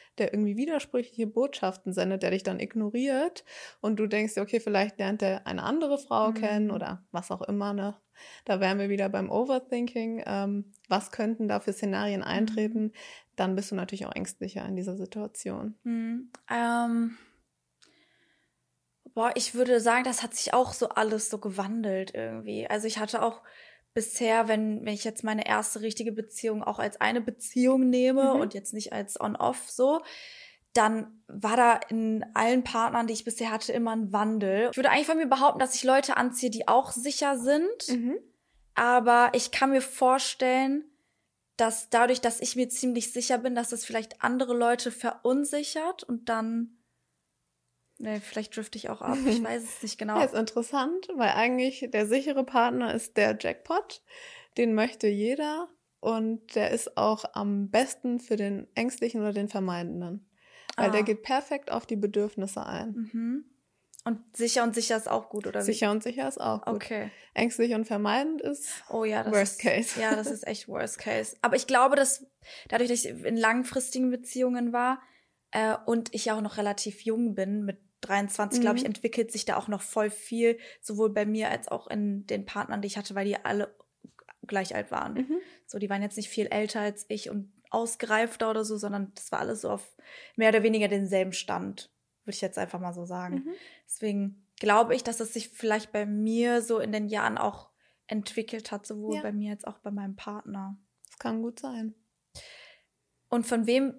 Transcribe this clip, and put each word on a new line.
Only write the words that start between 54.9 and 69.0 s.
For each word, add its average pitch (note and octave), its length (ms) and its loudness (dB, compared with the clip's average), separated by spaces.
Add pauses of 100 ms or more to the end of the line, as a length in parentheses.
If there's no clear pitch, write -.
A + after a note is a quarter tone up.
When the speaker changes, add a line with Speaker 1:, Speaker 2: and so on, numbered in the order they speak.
Speaker 1:
jeder D4 640 0 (300)
und A3+ 540 -2
der G#3+ 160 2
ist - 280 -4
auch G#3+ 360 2
am G3+ 380 -2
besten B3 480 0
für A3+ 160 -2
den G3+ 400 -2
Ängstlichen A#3 460 -2
oder G#3 120 0
den G3+ 160 -2
Vermeidenden. F3 800 -6 (500)
Weil G#3 120 4
der G#3+ 100 4
Speaker 2:
Ah. G#3 40 0
Speaker 1:
geht G#3+ 180 0
perfekt C#4+ 480 -2
auf - 160 -2
die A3+ 80 -2
Bedürfnisse G3+ 680 -2
ein. A3 480 -6
Speaker 2:
Mhm. A#3 340 -4 (600)
Und A3+ 320 -6
sicher A#3 240 2
und A#3 140 2
sicher A#3 200 0
ist A3 140 -2
auch A3+ 200 0
gut, G#3 180 -6
oder G3+ 140 -2
wie? G3 40 -2
Speaker 1:
Sicher G#3+ 240 2
und G#3+ 140 0
sicher B3+ 240 -4
ist C4+ 120 -6
auch - 240 -2
gut. A3+ 120 -2
Speaker 2:
Okay. G#3+ 340 -6 (240)
Speaker 1:
Ängstlich A#3 400 2
und A3 120 0
vermeidend A#3 560 0
ist - 280 -4 (200)
Speaker 2:
Oh A3+ 140 -2